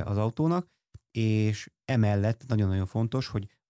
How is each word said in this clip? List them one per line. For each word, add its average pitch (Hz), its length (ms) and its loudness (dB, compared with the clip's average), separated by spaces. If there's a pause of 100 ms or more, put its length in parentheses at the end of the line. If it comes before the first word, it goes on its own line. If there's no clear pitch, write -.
az 101 120 -2
autónak, 156 520 0 (500)
és 107 520 0 (140)
emellett 107 600 2
nagyon-nagyon 95 400 0
fontos, 113 400 -2
hogy 104 200 -8 (240)